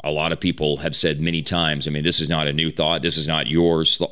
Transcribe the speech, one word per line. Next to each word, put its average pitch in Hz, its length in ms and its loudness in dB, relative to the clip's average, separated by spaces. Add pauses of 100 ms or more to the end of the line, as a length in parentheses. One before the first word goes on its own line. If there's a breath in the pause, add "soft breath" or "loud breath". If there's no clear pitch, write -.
a 76 80 -4
lot 78 220 -2
of 80 80 -4
people 78 380 0
have 76 180 -4
said 78 240 0
many 82 220 -2
times, 78 440 -2
I 78 40 -4
mean, 76 140 -2
this 80 140 2
is 78 120 0
not 78 160 0
a 71 80 0
new 80 160 0
thought. 80 320 0
This 82 160 0
is 76 100 -2
not 78 180 0
yours, 80 540 4 (120)